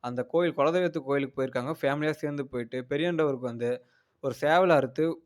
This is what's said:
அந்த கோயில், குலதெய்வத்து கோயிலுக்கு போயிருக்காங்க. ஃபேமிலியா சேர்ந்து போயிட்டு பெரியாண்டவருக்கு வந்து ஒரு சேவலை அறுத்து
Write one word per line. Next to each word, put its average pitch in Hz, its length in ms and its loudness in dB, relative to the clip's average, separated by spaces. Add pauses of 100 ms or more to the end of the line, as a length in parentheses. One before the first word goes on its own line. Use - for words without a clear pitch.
அந்த 123 200 -4
கோயில், 165 340 0
குலதெய்வத்து 165 420 2
கோயிலுக்கு 139 360 -2
போயிருக்காங்க. 131 460 -2
ஃபேமிலியா 151 300 0
சேர்ந்து 147 360 -6
போயிட்டு 127 420 -6
பெரியாண்டவருக்கு 143 600 0
வந்து 117 180 -4 (540)
ஒரு 135 180 -2
சேவலை 175 280 4
அறுத்து 139 360 4 (200)